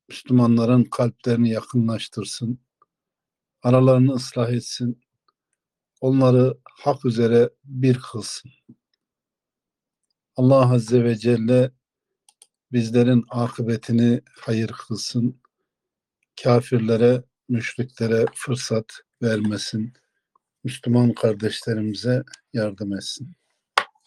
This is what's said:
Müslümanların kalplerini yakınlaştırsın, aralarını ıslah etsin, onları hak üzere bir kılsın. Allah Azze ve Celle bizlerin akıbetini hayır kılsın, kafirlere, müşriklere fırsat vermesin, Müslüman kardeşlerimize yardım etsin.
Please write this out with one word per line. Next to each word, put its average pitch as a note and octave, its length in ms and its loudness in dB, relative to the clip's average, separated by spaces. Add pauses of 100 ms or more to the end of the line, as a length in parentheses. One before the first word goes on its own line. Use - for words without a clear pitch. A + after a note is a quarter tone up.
Müslümanların A#2+ 760 2
kalplerini A#2 640 -2
yakınlaştırsın, A2+ 1080 -6 (1000)
aralarını B2+ 500 4
ıslah B2 380 -4
etsin, A#2+ 540 -6 (960)
onları B2+ 640 4
hak - 400 -6
üzere A#2 460 2 (140)
bir B2+ 360 0
kılsın. - 500 -14 (1900)
Allah B2+ 360 4
Azze A#2 320 2
ve A#2 120 0
Celle A#2+ 560 2 (1000)
bizlerin A#2+ 560 2
akıbetini A#2+ 960 -2 (180)
hayır A2 280 -4
kılsın, A#2 720 -6 (1040)
kafirlere, A#2+ 800 2 (240)
müşriklere A2+ 840 -4
fırsat A#2+ 580 -6 (300)
vermesin, G#2+ 720 -4 (720)
Müslüman A#2+ 480 0
kardeşlerimize G#2+ 1120 -4 (280)
yardım G2+ 440 -6
etsin. - 400 -14 (720)